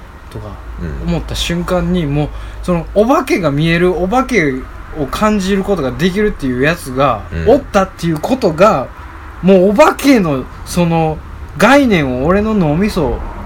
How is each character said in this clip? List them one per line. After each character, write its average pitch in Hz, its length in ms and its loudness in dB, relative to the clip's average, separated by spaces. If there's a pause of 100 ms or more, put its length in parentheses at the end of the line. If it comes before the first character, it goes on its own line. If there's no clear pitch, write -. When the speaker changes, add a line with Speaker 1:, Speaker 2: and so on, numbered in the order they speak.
(300)
Speaker 1:
と - 80 -14
か、 104 100 -12 (320)
Speaker 2:
う 80 260 -8
ん。 - 20 -4
Speaker 1:
思 170 100 0
っ - 40 -6
た - 120 -8
瞬 170 300 -4
間 175 280 -2
に、 175 140 0
も 143 200 0
う、 - 20 -4 (340)
そ 180 100 -2
の、 165 220 -2
お 208 120 4
化 302 180 2
け 302 160 0
が 156 100 0
見 151 180 2
え 170 100 2
る、 180 240 2
お 185 60 0
化 247 160 2
け 175 300 0 (440)
を 143 80 -4
感 214 320 0
じ 190 160 -2
る 190 80 0
こ 196 140 0
と 160 60 -2
が 131 100 -2
で 147 180 0
き 180 80 -4
る 214 100 2
っ - 20 -2
て 147 160 -6
い 123 120 -2
う 127 40 0
や 156 120 2
つ 135 200 -10
が、 127 360 0
Speaker 2:
う 82 60 -8
ん。 82 140 2
Speaker 1:
お 285 80 6
っ 277 40 -8
た 196 200 0
っ 185 80 -4
て - 160 -8
い 170 60 0
う 151 60 -2
こ 233 180 -2
と 214 160 0
が、 156 360 2 (540)
も 185 240 6
う 208 40 4
お 208 40 2
化 311 200 6
け 277 240 4
の、 143 260 -2 (200)
そ 175 220 0
の、 160 320 0 (400)
概 269 280 6
念 139 360 2
を 143 40 0
俺 190 140 4
の 220 140 0
脳 160 220 2
み 202 120 2
そ 151 300 -2 (280)